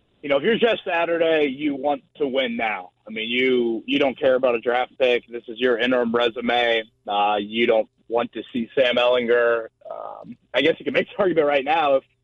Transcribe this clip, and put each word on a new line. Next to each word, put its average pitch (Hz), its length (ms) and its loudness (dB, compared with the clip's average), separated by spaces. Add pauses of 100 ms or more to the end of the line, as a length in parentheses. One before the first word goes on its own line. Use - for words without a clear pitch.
(220)
you 147 80 -6
know, 143 80 2
if 139 60 -4
you're 220 140 2
Jeff 220 280 0
Saturday, 165 600 2
you 143 280 -4
want 135 280 -4 (140)
to 147 100 -2
win 127 280 -2
now. 104 360 -6 (160)
I - 20 -16
mean, 110 200 -6
you, 123 560 0
you 139 140 0
don't 139 200 0
care 131 160 2
about 127 200 2
a 117 40 -2
draft 123 380 -2
pick. 123 300 0
This 117 200 -12
is 113 120 -10
your 123 180 2
interim 123 360 0
resume. 120 720 0 (240)
Uh, 104 320 2
you 110 280 -2
don't 113 220 2 (200)
want 117 240 -2
to 110 100 -10 (100)
see 113 220 -4
Sam 123 200 2
Ehlinger. 120 720 2 (220)
Um, 107 480 -14 (160)
I 127 80 0
guess 156 160 2
you - 60 -16
can 139 100 -4
make 170 160 0
the - 120 -4
argument 165 260 0
right 143 160 0
now 147 320 0
if 135 80 0 (200)